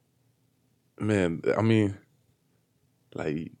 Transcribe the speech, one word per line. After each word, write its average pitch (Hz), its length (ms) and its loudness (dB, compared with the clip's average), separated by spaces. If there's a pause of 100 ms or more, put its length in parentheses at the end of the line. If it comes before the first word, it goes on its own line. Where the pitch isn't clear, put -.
(1000)
man, 95 440 0 (140)
I 104 60 0
mean, 107 340 2 (1160)
like, 80 460 -6